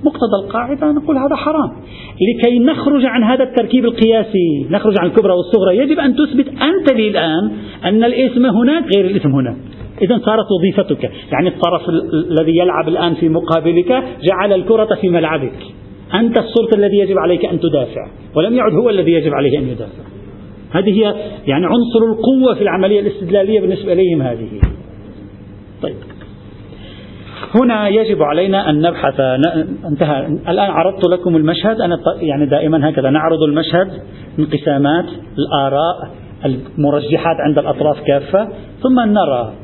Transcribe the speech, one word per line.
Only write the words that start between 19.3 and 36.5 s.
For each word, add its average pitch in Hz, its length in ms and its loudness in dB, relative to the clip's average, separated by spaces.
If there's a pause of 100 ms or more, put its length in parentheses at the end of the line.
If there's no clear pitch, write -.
عليه 139 240 2
أن 131 100 -4
يدافع. 107 340 -10 (680)
هذه 190 180 2
هي 208 240 2 (320)
يعني 143 200 0
عنصر 233 460 2
القوة 254 420 2
في - 80 -2
العملية 190 380 2
الاستدلالية 196 600 0
بالنسبة 185 320 -2
إليهم 175 300 2
هذه. 117 260 -4 (1300)
طيب، 135 140 -6 (1600)
هنا 220 340 2
يجب 208 340 2
علينا 185 480 0
أن 151 100 2
نبحث، 156 400 0
ن-، 147 480 0 (180)
انتهى. 147 400 -2
الآن 180 440 0
عرضت 180 380 0
لكم 175 280 2
المشهد، 170 440 0
أنا 170 160 0
ط-، 165 260 -2
يعني 147 240 0
دائمًا 151 440 2
هكذا 131 200 0
نعرض 156 320 2
المشهد، 165 460 0 (500)
انقسامات، 151 680 0 (320)
الآراء، 143 720 -2 (340)
المرجحات 147 920 -2 (100)